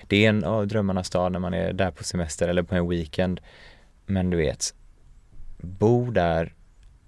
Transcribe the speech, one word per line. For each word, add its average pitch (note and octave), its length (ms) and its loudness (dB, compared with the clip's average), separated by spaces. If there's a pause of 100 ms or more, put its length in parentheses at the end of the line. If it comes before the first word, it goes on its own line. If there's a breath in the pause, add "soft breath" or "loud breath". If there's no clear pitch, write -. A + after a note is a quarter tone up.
Det G2+ 180 6
är A2 40 6
en G#2+ 140 2
av G#2 240 0
drömmarnas G2 400 -2
stad F2+ 240 0
när F2+ 80 -4
man F2+ 140 -4
är F2+ 200 -2
där F#2 180 0
på - 120 -12
semester E2+ 440 -4
eller F2+ 160 2
på F#2 120 -4
en F2 140 0
weekend. F2 500 -2 (640 loud breath)
Men F#2 240 0
du F2 80 0
vet, C#2+ 360 -2 (840)
bo A#2 540 2
där, E2+ 420 2 (540)